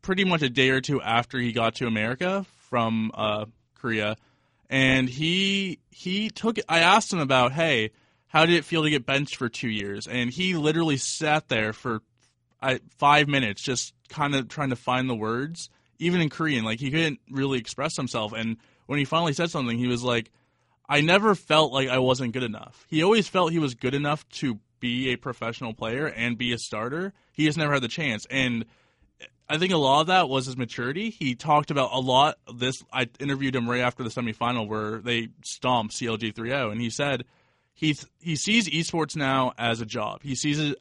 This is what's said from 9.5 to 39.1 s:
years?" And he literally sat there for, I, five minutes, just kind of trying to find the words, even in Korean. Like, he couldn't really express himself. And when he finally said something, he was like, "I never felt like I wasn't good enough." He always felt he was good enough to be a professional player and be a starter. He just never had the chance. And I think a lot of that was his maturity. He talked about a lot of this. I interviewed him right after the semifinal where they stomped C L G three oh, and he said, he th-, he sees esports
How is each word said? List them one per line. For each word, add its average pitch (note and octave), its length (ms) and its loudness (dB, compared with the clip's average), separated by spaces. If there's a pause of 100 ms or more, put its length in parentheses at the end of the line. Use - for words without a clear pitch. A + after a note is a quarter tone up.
years?" G2+ 380 -6
And B2 240 -2
he F3+ 240 0
literally D#3 420 2
sat D3+ 500 0
there A2 240 0
for, A2 300 -4 (600)
I, C3 180 0 (180)
five D3 320 6
minutes, B2+ 320 0
just - 320 -4 (160)
kind C#3+ 260 -2
of C3 140 -2
trying C#3 220 -4
to A#2+ 40 -2
find B2+ 340 -2
the B2 60 -2
words, A#2+ 540 -6 (300)
even F3 200 2
in D#3+ 100 2
Korean. C#3+ 360 -2
Like, A2+ 140 -2
he C3+ 120 -4
couldn't D#3 280 0 (100)
really C3+ 300 0
express C3+ 360 -6
himself. A2+ 380 -4
And A2+ 240 -4 (300)
when C#3+ 120 -2
he C#3 60 0
finally D#3+ 280 0
said E3 180 -2
something, A#2+ 260 -2
he B2 100 0
was A#2+ 160 0
like, A#2+ 280 0 (580)
"I D3 120 4
never G3 340 4
felt D#3 360 4
like C3+ 180 0
I B2+ 100 2
wasn't B2+ 340 2
good B2+ 100 -2
enough." - 460 -10
He D#3 140 2
always G#3 240 4
felt F3+ 260 2
he E3+ 60 2
was C3+ 160 0
good B2+ 180 -2
enough D3 360 -2
to A#2+ 300 -4 (200)
be B2 340 -2
a - 20 0
professional A#2 580 -8
player A#2+ 340 -4
and A#2 300 -2
be B2 160 -2
a A#2 40 -2
starter. C3 560 -6 (180)
He D3+ 140 0
just D3+ 120 2
never D3 160 0
had C3+ 100 2
the A#2 40 -2
chance. A#2+ 420 -4
And B2 360 0 (800)
I D3+ 100 -2
think F#3 140 2
a F3 60 4
lot C#3+ 240 6
of D#3 60 2
that F3+ 200 4
was C3 200 0
his B2+ 100 -8
maturity. C3 520 -4
He C#3 260 -4
talked D3+ 360 2
about C3+ 220 0
a C3 60 0
lot C3 380 4 (100)
of A#2+ 120 -16
this. B2+ 320 -4
I B2+ 160 -2 (120)
interviewed C3+ 360 -2
him A#2+ 140 -2
right B2 120 0
after B2 220 -2
the A2+ 60 -4
semifinal A#2 580 -4
where G#2+ 300 -4
they A#2 320 -2 (140)
stomped A#2 500 0
C B2 140 -6
L A2+ 100 -2
G G#2+ 140 -4
three A#2 220 -8
oh, C3 160 -2
and A2 120 -6
he A#2+ 80 -2
said, C#3 340 -2 (500)
he D#3 200 0
th-, - 140 -8 (120)
he D#3+ 160 -4
sees G#3 340 2
esports D#3+ 460 -2